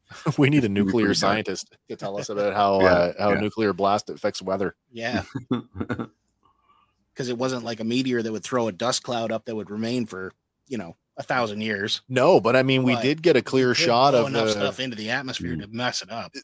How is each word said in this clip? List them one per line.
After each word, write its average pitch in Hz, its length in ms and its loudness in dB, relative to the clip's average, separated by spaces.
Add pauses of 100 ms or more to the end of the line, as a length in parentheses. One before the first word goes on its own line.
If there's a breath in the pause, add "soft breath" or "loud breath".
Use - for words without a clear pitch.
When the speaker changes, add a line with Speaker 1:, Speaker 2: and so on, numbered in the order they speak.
Speaker 1:
<laughs> - 280 -6
we 139 120 6
need 151 80 4
a - 20 4
Speaker 2:
it's 120 80 2
gonna 98 80 -2
be 101 100 4
Speaker 1:
nuclear 107 220 2
Speaker 2:
pretty 92 120 2
dark. 98 140 2
Speaker 1:
scientist 101 420 -6 (140)
to 113 60 -10
tell 101 240 -8
us - 100 -8
about 101 240 -2
how, 98 280 4
Speaker 2:
Yeah, 95 60 6
Speaker 1:
uh, 87 300 2
how 101 160 0
Speaker 2:
yeah. - 80 0
Speaker 1:
nuclear 104 320 -2
blast 98 380 0
affects 98 320 -6
weather. 95 320 -4 (160)
Speaker 3:
Yeah. 117 320 -6 (260)
Speaker 2:
<laughs> 113 640 -8 (1040)
Speaker 3:
'Cause 131 140 -8
it 120 80 -4
wasn't 127 280 -4
like 117 140 -6
a 113 40 -8
meteor 123 380 0
that 110 100 -4
would 104 120 -6
throw 120 240 -2
a 107 40 -2
dust 117 320 -2
cloud 113 280 -4
up 110 140 -6
that 113 100 -8
would 98 140 -8
remain 113 360 -4
for, 92 260 -10 (360)
you 127 100 -8
know, 85 180 -12 (220)
a 139 60 -10
thousand 113 380 -2
years. 107 460 -4
Speaker 1:
No, 127 320 6
but 113 160 4
I 131 80 6
mean, 131 200 4
we 127 100 4
Speaker 3:
But 117 100 0
Speaker 1:
did 156 180 0
get 160 140 6
a 120 60 6
clear 131 280 2
Speaker 3:
you 120 60 2
could - 80 0
Speaker 1:
shot 123 280 6
Speaker 3:
blow 123 100 6
Speaker 1:
of 113 60 0
Speaker 3:
enough 113 180 0
Speaker 1:
the 110 60 2
Speaker 3:
stuff 101 280 -2
into 127 160 -6
the 107 140 -8
atmosphere 120 460 -6
Speaker 2:
Mm. 76 80 -6
Speaker 3:
to 101 40 -16
mess 117 340 -4
it 92 80 -14
up. 113 240 -10 (100)